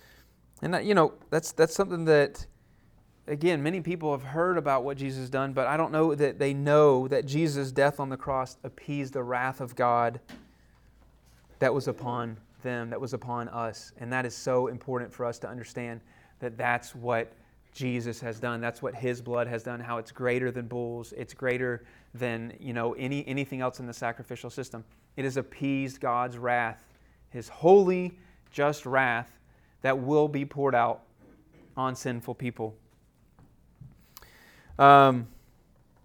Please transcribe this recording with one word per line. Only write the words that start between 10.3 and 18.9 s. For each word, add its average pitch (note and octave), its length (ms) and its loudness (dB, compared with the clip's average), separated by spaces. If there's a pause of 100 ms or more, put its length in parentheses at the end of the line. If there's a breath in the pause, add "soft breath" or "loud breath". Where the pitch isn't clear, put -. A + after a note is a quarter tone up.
that C3 120 4
was C3+ 140 -2
upon A#2+ 520 -6 (240)
them, A#2+ 280 -6
that A2+ 100 -6
was C3 140 -8
upon A#2+ 340 -8
us. A2+ 500 -8
And A#2+ 140 -10
that B2+ 140 -2
is A#2 80 -10
so B2+ 320 0
important B2 460 -6
for B2+ 120 -6
us A#2 160 -4
to A#2+ 80 -10
understand A#2 520 -10 (400 soft breath)
that A#2 160 -8
that's A#2+ 360 -2
what A#2 400 -2 (400 soft breath)
Jesus B2 480 -4
has A2+ 200 -10
done. A#2 200 -4
That's A#2 220 -6
what B2+ 140 -6